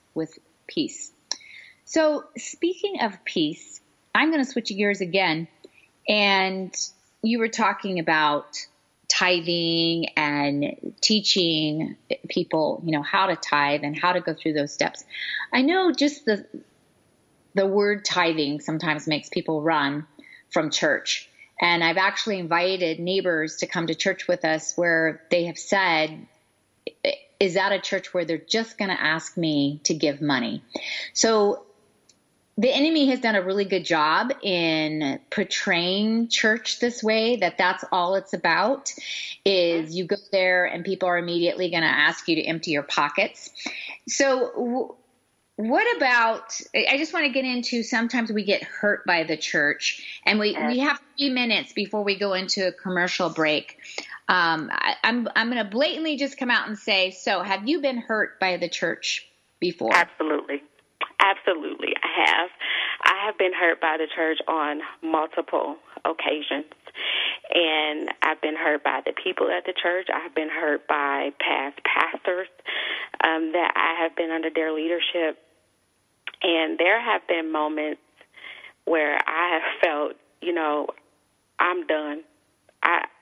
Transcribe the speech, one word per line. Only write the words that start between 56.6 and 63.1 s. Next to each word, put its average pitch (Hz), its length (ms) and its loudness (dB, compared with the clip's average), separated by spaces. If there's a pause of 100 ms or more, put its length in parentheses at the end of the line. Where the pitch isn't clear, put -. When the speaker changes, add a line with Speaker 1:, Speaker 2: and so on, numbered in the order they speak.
Speaker 1:
and 208 100 -8
say, 190 320 2
so 196 320 -2
have 202 240 -2
you 302 140 0
been 262 180 -2
hurt 220 400 -2
by 185 200 2
the 175 100 -2
church - 580 -4 (320)
before? 165 340 0
Speaker 2:
Absolutely. 156 680 0 (580)
Absolutely, - 840 0
I - 240 0
have. 98 240 2 (520)
I 190 240 2